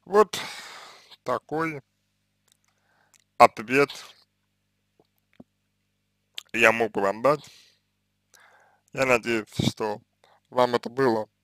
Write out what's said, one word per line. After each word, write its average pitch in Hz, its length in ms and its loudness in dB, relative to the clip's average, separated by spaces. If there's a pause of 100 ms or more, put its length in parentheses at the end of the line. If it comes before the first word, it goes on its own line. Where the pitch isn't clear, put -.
Вот 202 340 2 (840)
такой 147 580 -6 (1600)
ответ 123 520 4 (2750)
я 113 180 6
мог 113 200 -2
бы 104 100 -4
вам 101 200 -2
дать. 143 260 0 (1500)
Я 135 120 -2
надеюсь, 117 420 0 (220)
что 107 320 -8 (480)
вам 123 260 0
это 113 140 -4
было 117 400 -2 (140)